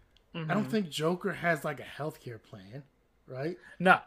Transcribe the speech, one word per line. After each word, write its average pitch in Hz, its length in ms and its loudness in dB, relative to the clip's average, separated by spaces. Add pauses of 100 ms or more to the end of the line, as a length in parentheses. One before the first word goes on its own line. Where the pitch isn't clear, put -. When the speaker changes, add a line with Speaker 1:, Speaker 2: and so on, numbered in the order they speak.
(500)
Speaker 1:
I 175 40 0
don't 208 120 2
Speaker 2:
Mm-hmm. 131 60 -6
Speaker 1:
think 208 180 0
Joker 165 440 -2
has, 156 320 0
like, 147 140 -4
a 110 40 -12
healthcare 127 580 -10
plan, 107 420 -16 (440)
right? 143 320 -8 (200)
Speaker 2:
No. 175 280 8